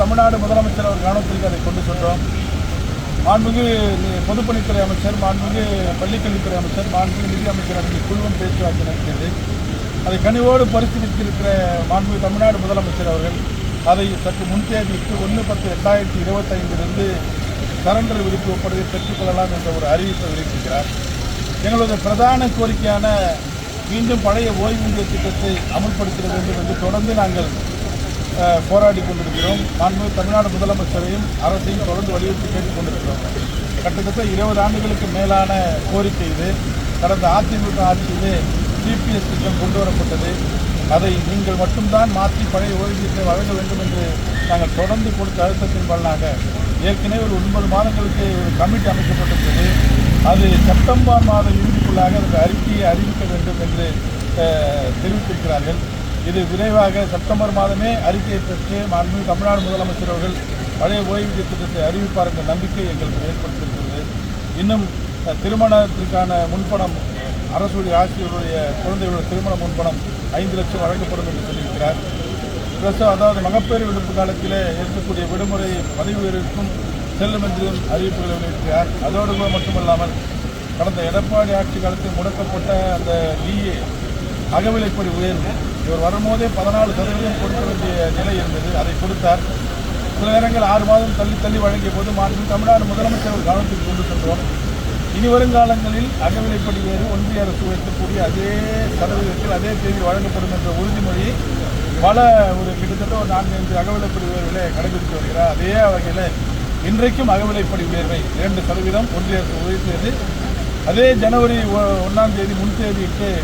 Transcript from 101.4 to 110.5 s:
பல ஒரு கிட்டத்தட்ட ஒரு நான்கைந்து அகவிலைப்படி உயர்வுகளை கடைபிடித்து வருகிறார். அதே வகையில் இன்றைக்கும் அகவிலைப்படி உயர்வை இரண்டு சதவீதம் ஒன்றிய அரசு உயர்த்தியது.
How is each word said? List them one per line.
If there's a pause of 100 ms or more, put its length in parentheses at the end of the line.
பல (380)
ஒரு
கிட்டத்தட்ட
ஒரு
நான்கைந்து
அகவிலைப்படி
உயர்வுகளை (120)
கடைபிடித்து
வருகிறார்.
அதே (220)
வகையில் (640)
இன்றைக்கும்
அகவிலைப்படி
உயர்வை (200)
இரண்டு
சதவீதம்
ஒன்றிய
அரசு
உயர்த்தியது. (800)